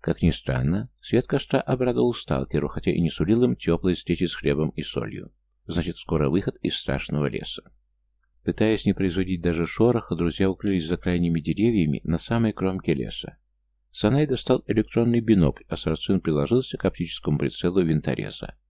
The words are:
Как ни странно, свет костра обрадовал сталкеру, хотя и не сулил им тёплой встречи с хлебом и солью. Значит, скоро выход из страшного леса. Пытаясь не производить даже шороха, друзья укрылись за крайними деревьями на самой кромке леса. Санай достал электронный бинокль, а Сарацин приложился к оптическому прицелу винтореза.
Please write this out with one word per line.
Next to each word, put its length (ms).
Как 220
ни 80
странно, 600
свет 260
костра 340
обрадовал 540
сталкеру, 540
хотя 240
и 80
не 100
сулил 320
им 140
тёплой 380
встречи 300
с 100
хлебом 360
и 120
солью. 500
Значит, 300
скоро 320
выход 340
из 140
страшного 500
леса. 460
Пытаясь 420
не 60
производить 480
даже 260
шороха, 500
друзья 340
укрылись 360
за 100
крайними 440
деревьями 640
на 140
самой 340
кромке 420
леса. 440
Санай 340
достал 400
электронный 540
бинокль, 480
а 80
Сарацин 440
приложился 580
к 80
оптическому 520
прицелу 440
винтореза. 720